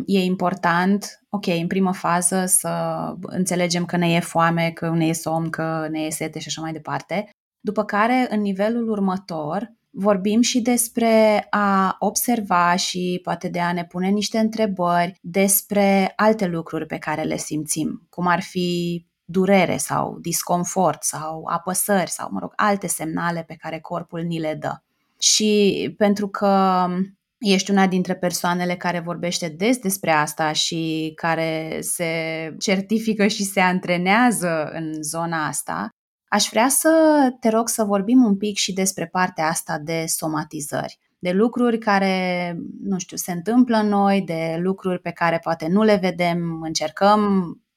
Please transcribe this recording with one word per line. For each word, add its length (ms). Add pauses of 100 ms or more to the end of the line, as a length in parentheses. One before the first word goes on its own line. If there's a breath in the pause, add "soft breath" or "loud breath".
e 180
important, 1040
ok, 180
în 200
primă 260
fază 520
să 240 (520)
înțelegem 640
că 120
ne 160
e 60
foame, 520
că 180
ne 160
e 80
somn, 360
că 420
ne 80
e 100
sete 300
și 80
așa 140
mai 100
departe, 580 (300)
după 240
care, 460
în 120
nivelul 480
următor, 840 (180)
vorbim 520
și 200
despre 880
a 500
observa 760
și 480
poate 240
de 120
a 140
ne 120
pune 220
niște 300
întrebări 840
despre 960
alte 320
lucruri 380
pe 120
care 240
le 160
simțim, 720
cum 180
ar 140
fi 640 (200)
durere 520
sau 440
disconfort 840
sau 420
apăsări 640
sau, 220
mă 80
rog, 160
alte 320
semnale 600
pe 80
care 240
corpul 420
ni 180
le 200
dă. 140 (460)
Și 800
pentru 300
că 580 (580)
ești 280
una 160
dintre 280
persoanele 600
care 240
vorbește 480
des 300
despre 340
asta 400
și 640
care 640
se 320 (460)
certifică 680
și 160
se 160
antrenează 1120
în 300
zona 440
asta, 420 (380)
aș 220
vrea 180
să 220 (500)
te 100
rog 200
să 140
vorbim 400
un 140
pic 200
și 160
despre 340
partea 400
asta 300
de 300
somatizări, 880 (220)
de 120
lucruri 460
care, 800 (280)
nu 140
știu, 200
se 140
întâmplă 460
în 100
noi, 340
de 380
lucruri 420
pe 100
care 320
poate 240
nu 160
le 180
vedem, 600
încercăm 880 (260)